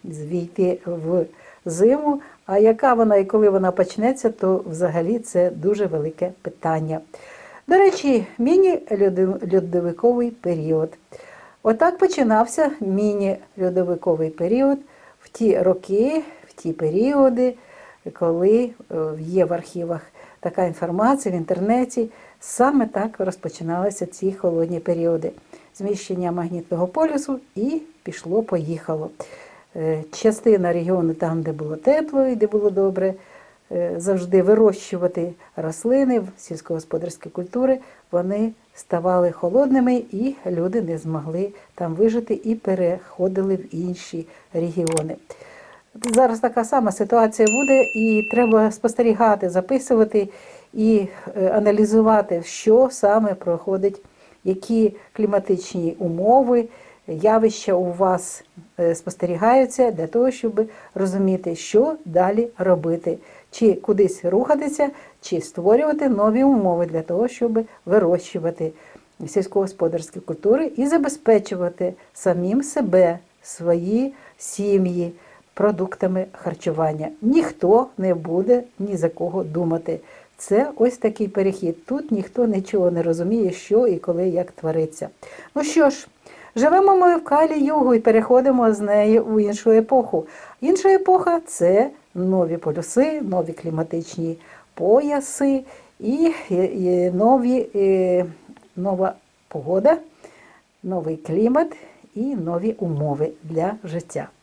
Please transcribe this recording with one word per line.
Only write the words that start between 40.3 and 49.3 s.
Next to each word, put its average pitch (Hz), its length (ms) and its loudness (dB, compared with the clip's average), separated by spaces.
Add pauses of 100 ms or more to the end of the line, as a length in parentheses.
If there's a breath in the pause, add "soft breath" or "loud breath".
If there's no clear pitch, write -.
люди 185 360 -2
не 165 160 -6
змогли 160 500 -6 (260 loud breath)
там 165 200 -6
вижити 226 500 0
і 220 100 -2
переходили 190 1000 -2
в - 180 -12
інші 175 520 -8 (280 loud breath)
регіони. 165 600 -4 (1000 loud breath)
Зараз 226 260 2
така 233 240 -2
сама 220 280 0
ситуація 220 560 2
буде, 262 340 2 (120)
і 220 360 0
треба 220 400 2
спостерігати, 220 800 0